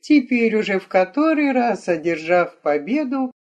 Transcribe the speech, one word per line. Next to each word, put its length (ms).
Теперь 540
уже 240
в 80
который 640
раз, 360
одержав 720
победу 680